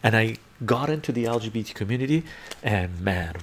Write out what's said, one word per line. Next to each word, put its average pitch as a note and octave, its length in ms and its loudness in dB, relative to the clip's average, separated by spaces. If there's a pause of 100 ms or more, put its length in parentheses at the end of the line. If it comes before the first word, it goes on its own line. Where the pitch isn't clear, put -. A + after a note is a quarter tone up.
And A2+ 140 6
I A2+ 200 4 (300)
got C3 240 2
into D3+ 220 -2
the A#2 140 0
L A#2 140 2
G A2 80 -6
B A2 140 -4
T - 100 -10
community, C3 520 0 (380)
and F2+ 380 0
man, F2+ 420 -2